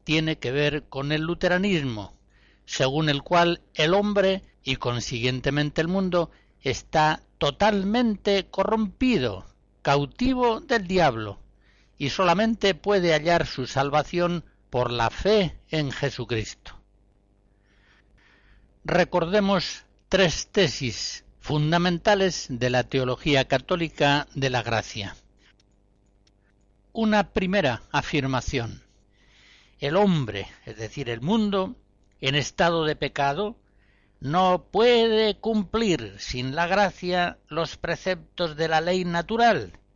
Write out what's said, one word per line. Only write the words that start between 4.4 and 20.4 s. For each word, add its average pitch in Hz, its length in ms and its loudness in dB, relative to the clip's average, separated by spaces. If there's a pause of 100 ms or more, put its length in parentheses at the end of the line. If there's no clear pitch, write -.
y 135 120 -2
consiguientemente 139 1040 -2
el 165 60 -2
mundo 180 440 0 (300)
está 156 640 0 (140)
totalmente 202 1120 0
corrompido, 196 960 0 (360)
cautivo 226 800 0
del 226 260 0
diablo, 127 520 2 (580)
y 139 120 -4
solamente 190 680 2
puede 180 380 2
hallar 156 340 2
su 127 200 -6
salvación 151 800 0 (240)
por 123 220 0
la 117 180 0
fe 196 500 0 (100)
en 147 220 -2
Jesucristo. - 880 -6 (2000)
Recordemos 180 1000 0 (240)
tres 185 380 2